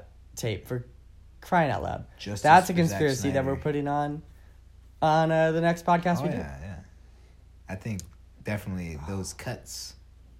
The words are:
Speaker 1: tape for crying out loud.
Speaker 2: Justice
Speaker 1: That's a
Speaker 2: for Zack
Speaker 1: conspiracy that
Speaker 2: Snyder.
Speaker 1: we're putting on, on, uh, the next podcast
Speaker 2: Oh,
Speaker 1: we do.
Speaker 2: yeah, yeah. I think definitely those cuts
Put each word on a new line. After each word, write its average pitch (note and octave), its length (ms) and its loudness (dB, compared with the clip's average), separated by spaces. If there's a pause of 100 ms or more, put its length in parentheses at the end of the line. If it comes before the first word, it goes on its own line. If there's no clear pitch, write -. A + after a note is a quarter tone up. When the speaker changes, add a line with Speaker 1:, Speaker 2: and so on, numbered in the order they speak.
(360)
Speaker 1:
tape A2 320 -6
for B2 180 -6 (560)
crying D#3+ 300 2
out G2 100 -2
loud. - 240 -8 (140)
Speaker 2:
Justice G#2 240 -6
Speaker 1:
That's F3 260 8
a F#3 40 -2
Speaker 2:
for F3 100 0
Zack E3 60 4
Speaker 1:
conspiracy C#3 420 0
that - 100 -2
Speaker 2:
Snyder. C3 140 -2
Speaker 1:
we're B2+ 40 -6
putting D3 280 -2
on, D3 340 -2 (800)
on, D#3+ 300 4
uh, D#3+ 200 4
the E3 100 0
next E3+ 220 0
podcast F3 360 2
Speaker 2:
Oh, C3+ 60 -2
Speaker 1:
we F3 40 -2
do. - 80 -4
Speaker 2:
yeah, C#2+ 240 -8
yeah. G2 140 -12 (920)
I F#2 60 -10
think G2+ 280 -6 (420)
definitely F#2 640 -6
those F#2+ 260 -6
cuts - 640 -12 (440)